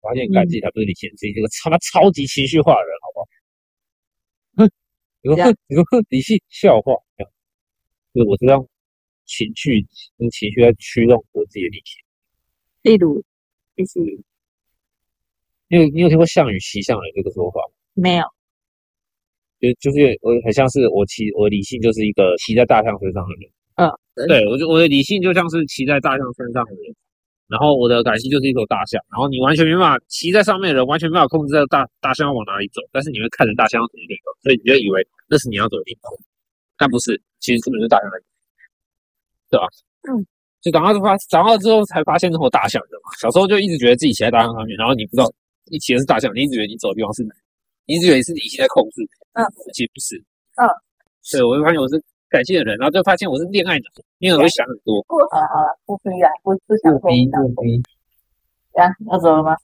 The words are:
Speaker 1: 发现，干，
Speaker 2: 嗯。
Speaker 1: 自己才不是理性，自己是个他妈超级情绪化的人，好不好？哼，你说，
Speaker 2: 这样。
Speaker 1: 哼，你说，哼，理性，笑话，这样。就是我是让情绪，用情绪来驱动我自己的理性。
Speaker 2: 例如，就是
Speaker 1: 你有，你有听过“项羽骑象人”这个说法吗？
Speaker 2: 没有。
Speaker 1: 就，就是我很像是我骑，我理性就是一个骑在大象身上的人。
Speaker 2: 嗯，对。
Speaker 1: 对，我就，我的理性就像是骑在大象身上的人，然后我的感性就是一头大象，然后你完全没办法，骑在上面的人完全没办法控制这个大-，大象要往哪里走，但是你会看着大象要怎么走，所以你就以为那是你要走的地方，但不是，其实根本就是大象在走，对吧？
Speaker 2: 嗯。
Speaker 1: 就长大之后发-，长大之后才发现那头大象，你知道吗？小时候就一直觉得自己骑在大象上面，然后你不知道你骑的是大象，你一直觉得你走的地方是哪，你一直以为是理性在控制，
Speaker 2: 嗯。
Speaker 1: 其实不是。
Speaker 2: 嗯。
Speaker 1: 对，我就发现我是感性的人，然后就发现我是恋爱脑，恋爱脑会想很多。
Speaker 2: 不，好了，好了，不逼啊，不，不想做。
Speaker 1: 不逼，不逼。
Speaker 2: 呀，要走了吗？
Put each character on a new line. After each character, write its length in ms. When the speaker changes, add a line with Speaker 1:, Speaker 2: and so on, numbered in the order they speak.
Speaker 1:
发 140
现， 180
干， 120
Speaker 2:
嗯。 40
Speaker 1:
自 60
己 60
才 100
不 100
是 60
理 80
性， 220
自 100
己 60
是 80
个 80
他 60
妈 80
超 320
级 160
情 200
绪 140
化 140
的 120
人， 160
好 100
不 80
好？ 60
哼， 60
你 60
说， 80
Speaker 2:
这 60
样。 80
Speaker 1:
哼， 60
你 80
说， 140
哼， 180
理 120
性， 180
笑 320
话， 140
这 80
样。 80
就 80
是 60
我 100
是 80
让 180
情 300
绪， 280
用 120
情 220
绪 100
来 120
驱 320
动 260
我 140
自 120
己 40
的 60
理 160
性。 160
Speaker 2:
例 140
如， 240
就 100
是 120
Speaker 1:
你 80
有， 140
你 100
有 80
听 80
过 100
“项 240
羽 80
骑 240
象 180
人” 140
这 80
个 100
说 180
法 120
吗？ 120
Speaker 2:
没 220
有。 80
Speaker 1:
就， 80
就 140
是 300
我 100
很 80
像 180
是 180
我 180
骑， 280
我 140
理 140
性 200
就 100
是 140
一 60
个 260
骑 160
在 100
大 180
象 160
身 140
上 160
的 80
人。 140
Speaker 2:
嗯， 100
对。 100
Speaker 1:
对， 240
我 80
就， 100
我 120
的 80
理 140
性 200
就 100
像 160
是 180
骑 200
在 140
大 180
象 160
身 180
上 140
的 60
人， 100
然 140
后 160
我 120
的 140
感 160
性 120
就 100
是 80
一 40
头 140
大 200
象， 140
然 80
后 80
你 120
完 140
全 100
没 120
办 200
法， 120
骑 240
在 100
上 160
面 120
的 40
人 120
完 120
全 100
没 60
办 80
法 60
控 180
制 80
这 60
个 80
大-， 180
大 140
象 120
要 60
往 140
哪 120
里 100
走， 220
但 120
是 80
你 100
会 80
看 180
着 80
大 140
象 120
要 80
怎 60
么 140
走， 240
所 100
以 40
你 80
就 100
以 160
为 160
那 100
是 100
你 80
要 120
走 100
的 60
地 180
方， 80
但 140
不 80
是， 220
其 180
实 60
根 80
本 80
就 60
是 40
大 120
象 100
在 80
走， 60
对 100
吧？ 60
Speaker 2:
嗯。 160
Speaker 1:
就 120
长 120
大 80
之 60
后 60
发-， 120
长 160
大 120
之 120
后 140
才 200
发 140
现 140
那 40
头 140
大 160
象， 180
你 40
知 80
道 80
吗？ 40
小 100
时 80
候 80
就 120
一 100
直 100
觉 100
得 80
自 80
己 80
骑 120
在 80
大 100
象 100
上 140
面， 100
然 100
后 80
你 120
不 60
知 40
道 140
你 80
骑 160
的 40
是 60
大 140
象， 160
你 80
一 60
直 80
觉 40
得 60
你 100
走 140
的 60
地 60
方 120
是 100
哪， 80
你 80
一 40
直 100
以 20
为 120
是 120
理 80
性 180
在 80
控 220
制， 100
Speaker 2:
嗯。 120
Speaker 1:
其 120
实 100
不 60
是。 200
Speaker 2:
嗯。 80
Speaker 1:
对， 160
我 80
就 80
发 80
现 80
我 80
是 80
感 160
性 140
的 60
人， 120
然 100
后 60
就 100
发 140
现 120
我 100
是 80
恋 200
爱 120
脑， 60
恋 160
爱 20
脑 60
会 80
想 160
很 180
多。 240
Speaker 2:
不， 80
好 80
了， 80
好 160
了， 80
不 180
逼 60
啊， 80
不， 80
不 160
想 80
做。 80
Speaker 1:
不 80
逼， 160
不 80
逼。 160
Speaker 2:
呀， 160
要 80
走 140
了 100
吗？ 220